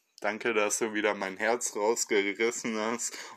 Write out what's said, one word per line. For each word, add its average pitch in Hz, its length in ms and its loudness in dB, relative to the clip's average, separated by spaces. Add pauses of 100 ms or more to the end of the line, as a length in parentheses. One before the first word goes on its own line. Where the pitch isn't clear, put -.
(220)
danke, 110 320 0
dass 104 260 2
du 110 140 0
wieder 104 220 2
mein 95 220 -4
Herz 113 380 0
rausgerissen 110 1040 0
hast 113 400 -4 (200)